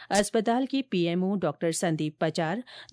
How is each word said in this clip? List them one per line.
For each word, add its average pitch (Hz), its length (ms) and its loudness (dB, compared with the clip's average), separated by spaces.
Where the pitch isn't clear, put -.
अस्पताल 226 540 2
के 269 160 -2
पीएमओ 180 540 0
डॉक्टर 165 360 0
संदीप 156 500 -2
पचार, 165 420 0